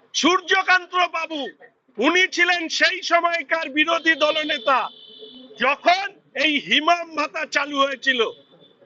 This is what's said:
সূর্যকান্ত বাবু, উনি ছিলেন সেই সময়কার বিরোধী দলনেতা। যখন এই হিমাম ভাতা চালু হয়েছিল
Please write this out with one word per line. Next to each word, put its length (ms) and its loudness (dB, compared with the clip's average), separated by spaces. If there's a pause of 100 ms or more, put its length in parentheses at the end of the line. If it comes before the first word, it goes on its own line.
(140)
সূর্যকান্ত 800 2
বাবু, 540 -2 (480)
উনি 320 2
ছিলেন 400 0
সেই 340 0
সময়কার 680 -2
বিরোধী 460 0
দলনেতা। 760 0 (720)
যখন 520 0 (220)
এই 260 0
হিমাম 560 0
ভাতা 300 -4
চালু 320 -4
হয়েছিল 480 0 (600)